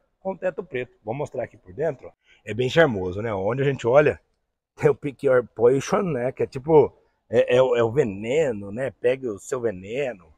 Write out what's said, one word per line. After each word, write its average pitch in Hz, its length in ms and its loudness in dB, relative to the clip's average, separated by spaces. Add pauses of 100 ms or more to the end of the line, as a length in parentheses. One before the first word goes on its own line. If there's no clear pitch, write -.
(180)
com 190 180 -8
teto 185 260 -6
preto. 123 420 -8
Vou 113 100 -6
mostrar 135 300 -8
aqui - 120 -14
por 95 160 -20
dentro, 131 360 -6
ó. - 40 -20 (320)
É 110 100 -8
bem 123 160 0
charmoso, 104 500 2
né? 113 140 -6
Onde 104 280 -2
a - 20 0
gente 120 220 -2
olha, 131 340 4 (560)
tem 156 120 2
o 139 60 4
Pick 139 300 -10
Your 127 300 4
Poison, 135 480 2
né? 127 300 -2
Que - 120 -4
é - 20 -2
tipo, 135 460 2 (360)
é, 123 280 2
é 127 60 6
o, 127 140 2
é 117 60 2
o 113 100 0
veneno, 113 800 -2
né? 131 180 -6
Pegue 127 380 -2
o 101 100 -8
seu 131 220 -8
veneno. 107 640 -6 (120)